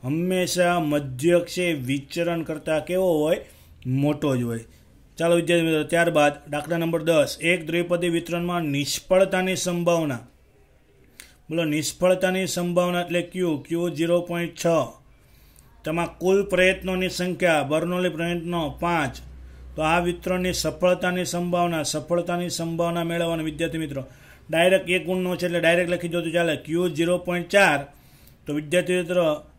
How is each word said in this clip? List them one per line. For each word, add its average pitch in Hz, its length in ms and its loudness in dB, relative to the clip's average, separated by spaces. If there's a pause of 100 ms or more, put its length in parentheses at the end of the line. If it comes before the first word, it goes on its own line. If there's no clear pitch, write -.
હંમેશા 175 760 0
મધ્યક 147 640 2
છે, 175 260 -2
વિચરણ 151 680 -4
કરતાં 156 420 -4
કેવો 180 340 2
હોય? 151 220 2 (460)
મોટો 139 500 0
જ 123 60 -2
હોય. 113 220 -6 (540)
ચાલો 170 180 4
વિદ્યાર્થી 170 300 2
મિત્રો, 156 180 2
ત્યારબાદ 151 500 4 (160)
દાખલા 147 260 -4
નંબર 165 260 0
દસ. 156 380 2
એક 165 260 0
દ્વિપદી 175 420 0
વિતરણમાં 170 540 -2
નિષ્ફળતાની 185 920 0
સંભાવના. 170 640 0 (1300)
બોલો, 165 140 -2
નિષ્ફળતાની 185 840 0
સંભાવના 175 540 0
એટલે 170 220 -2
ક્યુ, 175 360 -2
ક્યુ 170 300 -4
ઝીરો 170 320 0
પોઇન્ટ 170 340 -6
છ. - 120 -4 (1200)
તેમાં 170 240 -2 (100)
કુલ 190 260 4
પ્રયત્નોની 185 640 0
સંખ્યા, 175 540 0
બર્નોલી 170 460 0
પ્રયત્નો 170 600 -4
પાંચ. 160 440 -2 (640)
તો 151 60 -4
આ 160 180 2
વિતરણની 180 520 -2
સફળતાની 180 720 0
સંભાવના, 175 580 0
સફળતાની 175 680 -2
સંભાવના 170 540 -2
મેળવવાની 165 400 -2
વિદ્યાર્થી 160 340 -4
મિત્રો, 139 260 -6 (460)
ડાયરેક્ટ 180 400 4
એક 175 160 2
ગુણનો 180 300 -2
છે 175 100 -2
એટલે 170 140 0
ડાયરેક્ટ 170 300 4
લખી 170 180 -2
દો 170 120 0
તો 165 100 -4
ચાલે. 165 260 2
ક્યુ 170 320 0
ઝીરો 165 300 2
પોઇન્ટ 175 300 -4
ચાર, 160 380 4 (600)
તો 147 80 -4
વિદ્યાર્થી 175 420 0
મિત્ર 170 460 0 (160)